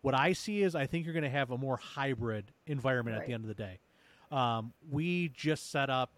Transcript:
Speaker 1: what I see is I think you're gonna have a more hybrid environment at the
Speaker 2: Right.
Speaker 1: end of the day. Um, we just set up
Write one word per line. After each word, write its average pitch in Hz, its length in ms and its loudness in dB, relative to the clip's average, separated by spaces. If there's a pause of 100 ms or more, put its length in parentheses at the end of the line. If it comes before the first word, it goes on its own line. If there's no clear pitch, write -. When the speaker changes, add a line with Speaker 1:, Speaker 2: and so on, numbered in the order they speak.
Speaker 1:
what 135 140 2
I 147 180 6
see 208 300 0
is 180 120 2
I 156 120 2
think 170 180 -2
you're 165 100 -6
gonna 156 160 0
have 135 200 0
a 123 80 -2
more 131 180 0
hybrid 117 680 -2 (200)
environment 127 500 0
at 107 100 -4
the 123 60 -4
Speaker 2:
Right. - 20 -2
Speaker 1:
end 113 100 -6
of 110 40 -6
the 107 140 -6
day. 92 160 -10 (540)
Um, 120 400 2 (180)
we 175 460 0
just 151 340 -2
set 139 200 0
up 127 280 2